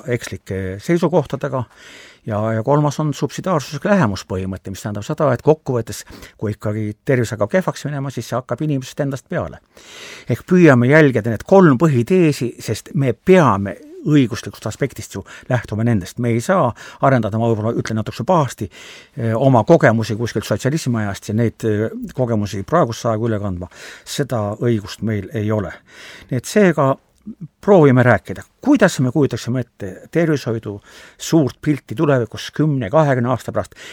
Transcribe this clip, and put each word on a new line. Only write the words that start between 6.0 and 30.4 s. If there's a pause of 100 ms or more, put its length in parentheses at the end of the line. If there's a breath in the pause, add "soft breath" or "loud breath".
kui
ikkagi (140)
tervis
hakkab
kehvaks
minema,
siis
see
hakkab
inimesest
endast
peale. (720 loud breath)
Ehk
püüame
jälgida
need
kolm
põhiteesi,
sest
me
peame (280)
õiguslikust
aspektist
ju (260 loud breath)
lähtuma
nendest.
Me
ei
saa (360 loud breath)
arendada,
ma
võib-olla
ütlen
natukese
pahasti, (480 loud breath)
eh,
oma
kogemusi
kuskilt
sotsialismi
ajast
ja
neid,
eh, (240)
kogemusi
praegusesse
aega
üle
kandma. (380 loud breath)
Seda
õigust
meil
ei
ole. (560 loud breath)
Nii
et
seega (680)
proovime
rääkida, (180)
kuidas
me
kujutaksime
ette
tervishoidu (360 loud breath)